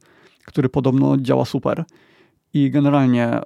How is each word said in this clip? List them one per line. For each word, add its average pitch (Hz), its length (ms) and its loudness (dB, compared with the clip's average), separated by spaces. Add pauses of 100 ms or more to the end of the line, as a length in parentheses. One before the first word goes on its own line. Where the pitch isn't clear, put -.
(460)
który 127 240 -2
podobno 135 480 0
działa 131 280 0
super. - 400 -4 (680)
I 139 180 0
generalnie 127 760 0